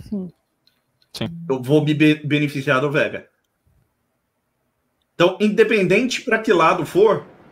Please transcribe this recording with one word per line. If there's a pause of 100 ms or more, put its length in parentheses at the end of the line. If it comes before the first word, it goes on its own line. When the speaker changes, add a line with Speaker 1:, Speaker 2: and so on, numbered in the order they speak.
Speaker 1:
Sim. (840)
Speaker 2:
Sim. (200)
Speaker 3:
Eu
vou
me
be-,
beneficiar
do
Vega. (1900)
Então,
independente
pra
que
lado
for, (260)